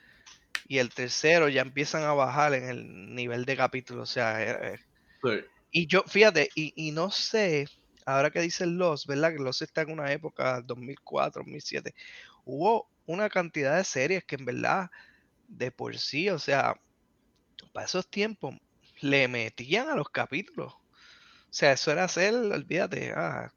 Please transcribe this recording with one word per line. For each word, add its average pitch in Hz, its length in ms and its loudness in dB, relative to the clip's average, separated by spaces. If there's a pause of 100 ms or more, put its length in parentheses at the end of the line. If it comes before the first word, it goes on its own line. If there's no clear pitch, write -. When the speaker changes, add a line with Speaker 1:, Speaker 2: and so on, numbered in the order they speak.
(680)
Speaker 1:
y 135 100 0
el 123 160 4
tercero 151 560 4
ya 131 120 2
empiezan 147 420 -2
a 151 100 2
bajar 143 400 4
en 127 160 -2
el 113 440 -12
nivel 123 300 -4
de 131 140 -2
capítulos, 123 520 -2
o - 40 -6
sea, 110 280 0
eh, - 340 -4
eh. - 40 -14 (420)
Speaker 2:
Sí. 113 240 0 (260)
Speaker 1:
Y 165 160 0
yo, 185 160 4
fíjate, 196 520 6
y, 151 220 -4
y 156 140 -6
no 165 200 -2
sé, 165 560 0 (380)
ahora 139 260 2
que - 80 -2
dices 170 280 0
Lost, 170 380 0
¿verdad? 151 280 2
Que 143 100 -4
Lost 131 200 -2
está - 180 -4
en 156 100 -2
una 147 220 -2
época, 131 480 -2
dos 123 160 -8
mil 127 240 -12
cuatro, 143 420 -2
dos - 80 -14
mil 147 100 -10
siete, - 320 -6 (520)
hubo 190 440 0 (160)
una 196 240 -2
cantidad 160 460 0
de 185 80 4
series 165 400 0
que - 120 -12
en 135 100 -8
verdad, 123 440 0 (600)
de 127 220 -6
por 117 260 -10
sí, 156 320 -2
o 170 100 0
sea, 131 340 2 (1000)
para 104 120 -8
esos - 240 -4
tiempos, 202 460 -4 (460)
le 139 260 4
metían 123 640 -2
a 302 60 0
los 160 140 0
capítulos. 131 680 -6
O - 800 -20
sea, 143 180 6
eso - 180 0
era 175 140 2
hacer, 185 280 2
olvídate, 180 840 -2
ah, 156 420 -4